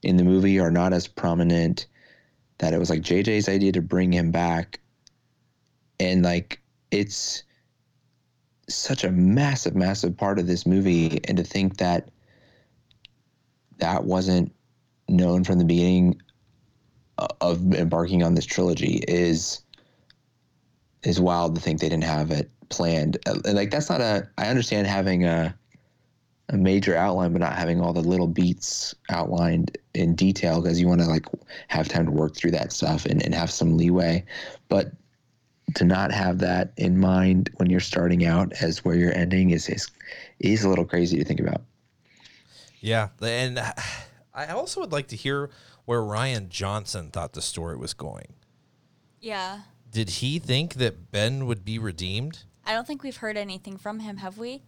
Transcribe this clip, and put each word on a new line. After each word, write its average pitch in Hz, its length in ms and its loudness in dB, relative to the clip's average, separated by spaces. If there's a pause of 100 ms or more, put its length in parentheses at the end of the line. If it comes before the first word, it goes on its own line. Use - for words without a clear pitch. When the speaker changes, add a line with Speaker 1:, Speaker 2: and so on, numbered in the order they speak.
Speaker 1:
in 92 140 2
the 90 80 6
movie 95 360 6
or 85 100 4
not 87 220 2
as 87 160 0
prominent, 85 760 0 (720)
that 80 160 0
it 85 40 2
was, 87 120 0
like, 78 120 0
J 90 200 2
J's 104 260 0
idea 98 240 2
to 90 80 0
bring 90 320 2
him 87 200 2
back. 85 480 -2 (1200)
And, 90 240 2
like, 87 380 -2 (300)
it's - 520 -4 (1300)
such - 340 -6
a 92 80 -2
massive, 101 640 2
massive 92 420 -2
part 101 220 -2
of 87 80 -2
this 87 200 -2
movie, 87 580 2
and - 140 -2
to 85 40 0
think 95 360 -2
that 87 300 0 (1700)
that 85 260 -2
wasn't 92 480 2 (560)
known 90 360 4
from 92 140 2
the 87 60 6
beginning 87 560 4 (1000)
o-, - 80 -4 (140)
of 87 340 2
embarking 85 480 2
on 85 120 4
this 80 120 2
trilogy - 640 0
is, 85 520 0 (1400)
is 87 180 0
wild 85 340 2
to 82 60 -4
think 80 200 -2
they 80 80 0
didn't 80 160 0
have 78 260 -2
it 73 200 -2 (180)
planned. 80 580 -2
Uh, - 180 -2
and, 104 120 0
like, 101 140 0
that's 147 200 -4
not - 100 0
a, 104 280 0 (100)
I 107 100 -2
understand 113 380 0
having 95 380 0
a, 82 300 0 (960)
a - 60 0
major 95 400 2
outline, 90 360 0
but 87 80 0
not 85 160 -2
having 85 240 0
all 87 120 0
the 87 80 -2
little 87 260 2
beats - 680 -2 (140)
outlined 85 680 0 (180)
in 85 200 2
detail 85 480 2
'cause 85 180 0
you 87 80 4
wanna, 87 180 4
like, 80 200 0 (420)
have 78 200 -2
time 85 180 0
to 78 60 0
work 76 240 0
through 85 160 0
that - 200 -2
stuff 78 340 -2
and, - 180 2
and - 100 0
have 82 160 -2
some 82 260 2
leeway. 85 480 2 (440)
But 98 240 0 (840)
to - 80 2
not 92 280 2
have 92 280 0
that 90 360 0
in 92 220 2
mind 92 580 4
when 90 140 2
you're 90 100 4
starting 87 460 0
out 85 340 2
as 82 240 -2
where 85 120 2
you're 87 200 4
ending 90 340 2
is, 85 180 0
is, - 200 -6 (520)
is 104 240 2
a 98 40 4
little 87 160 2
crazy 87 340 0
to 73 60 0
think - 160 -4
about. - 220 -2 (1160)
Speaker 2:
Yeah, 110 280 0 (140)
and 123 360 -4 (400)
<sighs> - 360 -20
I 151 120 -10
also 254 340 -8
would 247 120 -8
like 143 160 -4
to 113 80 -14
hear 143 340 -4 (340)
where 120 160 -2
Rian 110 480 -4
Johnson 98 600 -8
thought 85 240 -8
the 76 80 -10
story 82 340 -8
was 62 180 -10
going. 50 400 -16 (840)
Speaker 3:
Yeah. 202 400 -10 (300)
Speaker 2:
Did 110 200 -6
he 135 280 -4
think 151 360 -4
that 101 380 -4
Ben 123 340 -2
would 107 180 -6
be 110 140 -8
redeemed? 104 680 -8 (200)
Speaker 3:
I 214 80 -6
don't 233 140 -6
think 285 160 -12
we've 269 140 -12
heard 214 200 -8
anything 196 400 -12
from 208 240 -12
him, 214 180 -12
have 190 200 -14
we? 247 300 -14